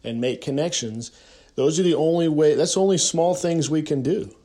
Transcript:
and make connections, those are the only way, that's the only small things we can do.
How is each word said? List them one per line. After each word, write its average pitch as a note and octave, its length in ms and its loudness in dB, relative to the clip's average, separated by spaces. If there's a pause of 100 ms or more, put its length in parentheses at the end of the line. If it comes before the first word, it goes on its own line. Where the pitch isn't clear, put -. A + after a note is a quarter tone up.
and A#2 180 -8
make B2 220 -4
connections, C3 680 -6 (420)
those D3 240 0
are F#3 60 2
the E3+ 100 4
only E3 340 0
way, D3+ 280 4
that's D#3+ 180 0
the G3 60 0
only F#3+ 180 2
small E3+ 360 2
things E3 360 0
we D#3 100 0
can D3 220 -2
do. D3 320 -2 (100)